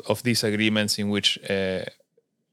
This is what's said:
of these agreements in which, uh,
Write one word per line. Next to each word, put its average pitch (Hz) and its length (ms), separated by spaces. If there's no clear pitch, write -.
of 110 160
these 120 240
agreements 107 520
in 101 100
which, 101 280
uh, 95 340